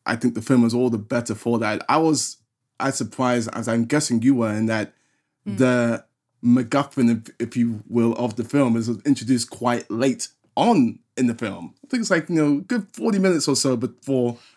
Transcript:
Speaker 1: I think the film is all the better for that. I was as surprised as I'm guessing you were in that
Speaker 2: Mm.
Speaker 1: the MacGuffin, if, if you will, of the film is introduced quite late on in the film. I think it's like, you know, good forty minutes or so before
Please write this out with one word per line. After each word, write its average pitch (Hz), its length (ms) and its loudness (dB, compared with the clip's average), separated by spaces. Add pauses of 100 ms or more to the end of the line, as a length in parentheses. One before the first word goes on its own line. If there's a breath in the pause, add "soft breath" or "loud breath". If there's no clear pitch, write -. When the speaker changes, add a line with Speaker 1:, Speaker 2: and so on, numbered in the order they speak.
Speaker 1:
I - 100 0
think 117 180 0
the 113 80 -6
film 123 240 4
is 113 80 2
all 123 160 2
the 113 80 -2
better 117 380 -4
for 117 240 -2
that. 107 300 -4
I 143 80 4
was 160 400 0 (420)
as 135 160 -2
surprised 120 580 -2
as 117 140 -6
I'm 117 160 0
guessing 127 380 0
you 131 140 4
were 113 180 0
in 110 140 0
that 110 260 -2 (520)
Speaker 2:
Mm. 101 120 -8
Speaker 1:
the 123 480 0 (380)
MacGuffin, 120 840 2
if, - 80 -20 (140)
if - 80 -6
you 117 300 -2
will, 117 280 2
of 117 200 -4
the 117 80 -6
film 123 320 2
is 113 140 -2 (160)
introduced 127 440 0
quite 120 400 -4
late 120 380 -2 (280)
on 151 440 2 (180)
in 127 100 2
the 117 60 0
film. 95 400 -8 (100)
I - 40 -20
think 247 140 -4
it's 196 100 -2
like, 165 180 0
you 170 60 -2
know, 147 260 2
good 220 320 -4
forty 226 260 -2
minutes 185 280 2
or 139 80 2
so 131 220 0
before 120 600 -2 (200 loud breath)